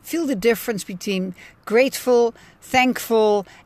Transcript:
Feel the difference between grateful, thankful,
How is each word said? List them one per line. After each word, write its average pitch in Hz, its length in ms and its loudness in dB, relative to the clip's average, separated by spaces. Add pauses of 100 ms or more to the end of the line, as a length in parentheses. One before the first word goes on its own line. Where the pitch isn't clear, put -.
Feel 330 240 -6
the 262 100 -2
difference 214 500 -2
between 185 500 -6 (300)
grateful, 240 680 2 (280)
thankful, 226 840 2 (200)